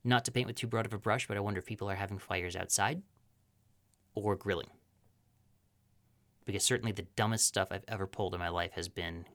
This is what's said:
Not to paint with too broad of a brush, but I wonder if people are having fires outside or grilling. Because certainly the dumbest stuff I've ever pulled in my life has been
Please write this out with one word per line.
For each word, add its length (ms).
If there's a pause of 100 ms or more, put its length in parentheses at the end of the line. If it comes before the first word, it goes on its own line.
Not 200
to 80
paint 140
with 100
too 100
broad 200
of 80
a 40
brush, 280
but 100
I 40
wonder 180
if 80
people 240
are 60
having 220
fires 380
outside 460 (1120)
or 220
grilling. 340 (1700)
Because 180
certainly 300
the 240
dumbest 300
stuff 260
I've 160
ever 180
pulled 260
in 80
my 80
life 240
has 160
been 460